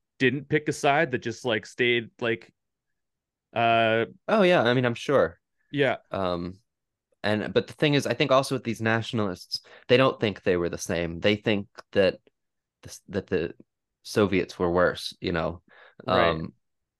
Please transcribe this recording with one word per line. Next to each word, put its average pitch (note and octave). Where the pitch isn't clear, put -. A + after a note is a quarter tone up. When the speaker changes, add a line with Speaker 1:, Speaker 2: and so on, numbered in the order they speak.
Speaker 1:
didn't C3
pick D3+
a D3
side, C#3
that A#2+
just, A#2
like, A2
stayed, A#2+
like, A#2
uh A2+
Speaker 2:
Oh, G#3+
yeah, F3
I A#2+
mean, B2+
I'm A#2+
sure. A2
Speaker 1:
Yeah. C#3
Speaker 2:
Um, F2+
and, G2+
but -
the -
thing D3
is, C#3
I A2+
think C#3
also C3+
with A#2
these A2
nationalists, A2
they B2
don't C3
think G#2
they F2+
were E2+
the E2
same. E2+
They G#2
think G#2
that F#2+
the, -
that F#2
the E2+
Soviets F#2+
were F2
worse, F2
you F#2
know? E2
Speaker 1:
Right. F2
Speaker 2:
Um, D#2+